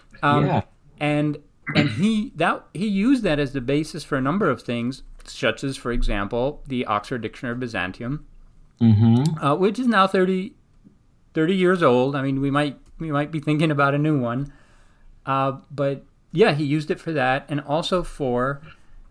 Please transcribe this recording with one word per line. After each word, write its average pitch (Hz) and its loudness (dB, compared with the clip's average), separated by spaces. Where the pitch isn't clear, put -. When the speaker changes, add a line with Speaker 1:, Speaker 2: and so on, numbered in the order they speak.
Speaker 1:
Um, 147 2
Speaker 2:
yeah. 151 2
Speaker 1:
and, 147 0
and 147 4
he, 208 -2
that, 180 -2
he 202 -4
used 214 2
that 156 0
as 143 -2
the 139 -4
basis 143 -2
for - -4
a 135 0
number 160 0
of 120 -2
things, 120 -6
such - -4
as, 135 -4
for 120 -6
example, 117 -2
the 123 -4
Oxford 110 -4
Dictionary 117 -8
of 127 -8
Byzantium, 117 -6
Speaker 2:
Mm-hmm. 117 4
Speaker 1:
uh, 147 2
which 196 0
is 254 -2
now 202 4
thirty, 190 0
thirty 160 2
years 180 4
old. 131 4
I 143 -2
mean, 135 -2
we 139 0
might, 143 0
we 160 -8
might 147 -2
be 160 -4
thinking 156 0
about 143 2
a 143 0
new 151 2
one. 127 -4
Uh, 135 -2
but 139 -4
yeah, 185 4
he 147 0
used 147 0
it 175 -2
for 170 -8
that, 135 0
and 147 -4
also 165 -2
for 135 -2